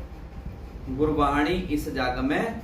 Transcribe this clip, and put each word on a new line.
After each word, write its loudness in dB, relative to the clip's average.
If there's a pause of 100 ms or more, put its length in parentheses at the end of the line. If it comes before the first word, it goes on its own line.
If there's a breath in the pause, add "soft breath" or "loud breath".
(920)
"ਗੁਰਬਾਣੀ 4
ਇਸ 0
ਜਗ 0
ਮੈਂ 2 (200)